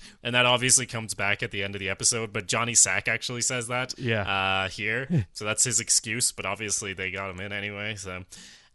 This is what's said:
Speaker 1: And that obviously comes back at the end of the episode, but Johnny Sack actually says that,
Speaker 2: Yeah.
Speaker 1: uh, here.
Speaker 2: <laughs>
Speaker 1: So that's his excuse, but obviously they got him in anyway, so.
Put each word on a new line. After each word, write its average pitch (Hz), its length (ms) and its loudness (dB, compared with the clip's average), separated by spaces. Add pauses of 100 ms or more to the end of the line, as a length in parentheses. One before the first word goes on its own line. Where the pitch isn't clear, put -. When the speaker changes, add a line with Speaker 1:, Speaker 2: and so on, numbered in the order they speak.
(240)
Speaker 1:
And 120 100 -2
that 123 120 6
obviously 123 400 4
comes 113 280 -6
back 101 300 0
at 117 80 -4
the 101 100 -2
end 98 140 -4
of - 40 -6
the 95 80 -4
episode, 113 440 0
but 104 160 -4
Johnny 117 260 0
Sack 98 320 4
actually 120 360 -2
says 120 260 -2
that, 123 300 -2
Speaker 2:
Yeah. 113 240 0
Speaker 1:
uh, 95 460 2
here. 113 640 0
Speaker 2:
<laughs> - 20 -20
Speaker 1:
So - 120 -10
that's 107 180 2
his 120 160 2
excuse, 117 540 2
but 101 120 -8
obviously 101 500 -2
they 92 180 -4
got 98 180 -4
him 90 100 -8
in 101 120 -8
anyway, 104 420 -6
so. 92 300 -10 (500)